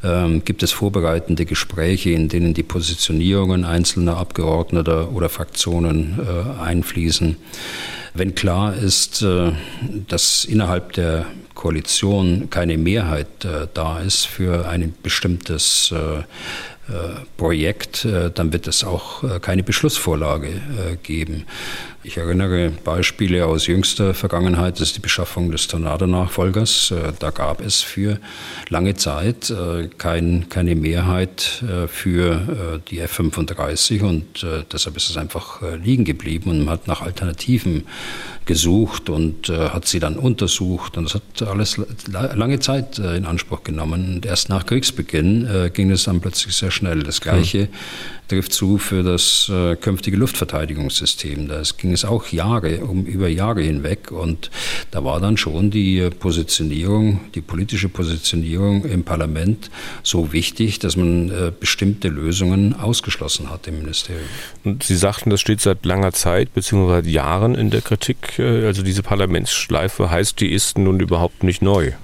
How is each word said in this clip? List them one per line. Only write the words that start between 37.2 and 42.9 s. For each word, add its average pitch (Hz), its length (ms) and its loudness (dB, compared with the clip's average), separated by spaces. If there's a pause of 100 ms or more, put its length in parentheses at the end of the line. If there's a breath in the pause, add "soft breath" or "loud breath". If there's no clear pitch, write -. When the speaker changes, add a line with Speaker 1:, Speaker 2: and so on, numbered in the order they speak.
Speaker 1:
gesucht 85 640 2
und, 78 380 0
äh, 80 200 0
hat - 180 -4
sie 95 120 0
dann 80 180 -2
untersucht 95 800 0
und 85 60 -2
das 80 100 -4
hat - 340 -4
alles 101 320 0 (320)
la-, 110 220 -2
lange 120 260 2
Zeit, 135 380 -2